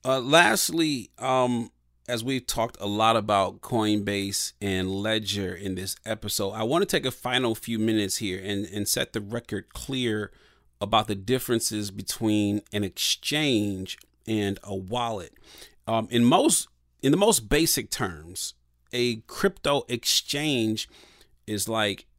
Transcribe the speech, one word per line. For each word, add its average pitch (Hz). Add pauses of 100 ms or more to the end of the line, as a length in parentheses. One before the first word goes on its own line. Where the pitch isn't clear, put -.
Uh, 131
lastly, 151
um, 123 (380)
as 117
we've 131
talked 120
a 101
lot 110
about 98
Coinbase 104
and 95
Ledger 101
in 95
this 92 (100)
episode, 107
I 110
wanna 160
take 151
a 127
final 123
few 117
minutes 110
here 95
and, 101
and 101
set -
the 110
record 104
clear 113 (480)
about 107
the 107
differences 107
between 104 (100)
an 104
exchange 104 (300)
and 104
a 101
wallet. 107 (520)
Um, 113
in 120
most, 185 (340)
in 135
the 170
most 202
basic 147
terms, 85 (360)
a 120
crypto 143
exchange 123 (580)
is 107
like 107 (120)